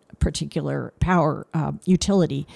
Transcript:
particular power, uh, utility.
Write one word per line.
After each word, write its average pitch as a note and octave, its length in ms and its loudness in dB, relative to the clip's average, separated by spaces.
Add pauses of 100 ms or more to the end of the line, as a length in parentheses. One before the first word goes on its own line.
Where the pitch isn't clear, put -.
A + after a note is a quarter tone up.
(180)
particular C#3+ 840 -4
power, E3 540 2
uh, C#3+ 180 -2 (140)
utility. F3 680 2